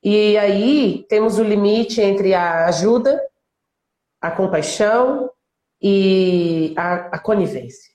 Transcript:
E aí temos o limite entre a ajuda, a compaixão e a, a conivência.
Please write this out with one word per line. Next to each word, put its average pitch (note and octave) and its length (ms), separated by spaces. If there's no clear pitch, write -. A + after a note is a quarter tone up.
E G#3 340
aí G#3 680
temos G#3+ 300
o A3+ 60
limite G#3 580
entre G3 320
a E3+ 320
ajuda, A3 540
a E3 100
compaixão A3 1000
e F#3 960
a, F3 380
a - 40
conivência. D3 760